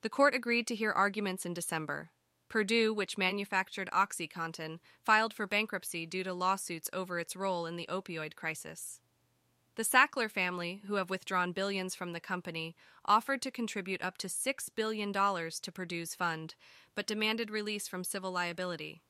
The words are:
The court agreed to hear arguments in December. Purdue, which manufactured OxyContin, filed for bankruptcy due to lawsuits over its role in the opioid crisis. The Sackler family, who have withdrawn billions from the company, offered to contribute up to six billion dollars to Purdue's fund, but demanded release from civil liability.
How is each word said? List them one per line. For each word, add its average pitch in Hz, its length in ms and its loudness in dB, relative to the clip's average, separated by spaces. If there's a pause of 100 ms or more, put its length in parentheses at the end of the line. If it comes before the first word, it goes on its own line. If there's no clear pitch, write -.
The 226 80 -2
court 277 260 8
agreed 240 320 2
to 240 80 -2
hear 214 160 0
arguments 196 540 2
in 175 80 -4
December. 160 560 -4 (400)
Purdue, 220 440 4
which 208 240 -2
manufactured 190 760 0
OxyContin, 165 880 -2 (220)
filed 220 320 4
for 202 140 -4
bankruptcy 196 580 -2
due 180 200 -4
to 185 80 -4
lawsuits 180 580 0
over 180 280 -2
its 170 180 -6
role 185 280 0
in 170 120 -4
the 170 120 -6
opioid 165 460 -6
crisis. - 640 -8 (760)
The 226 80 0
Sackler 254 440 8
family, 180 580 -2
who 208 80 -2
have 185 140 0
withdrawn 185 440 0
billions 190 420 0
from 175 160 -6
the 170 80 -6
company, 165 560 -6 (300)
offered 226 380 4
to 269 60 -4
contribute 196 540 -4
up 185 140 -4
to 202 100 -8
six - 400 -4
billion 214 460 -2
dollars 196 480 2
to 185 100 -10
Purdue's 170 440 -6
fund, 160 400 -4 (400)
but 202 120 -4
demanded 214 420 0
release 214 380 -4
from 185 160 -4
civil 190 300 -4
liability. 170 760 -4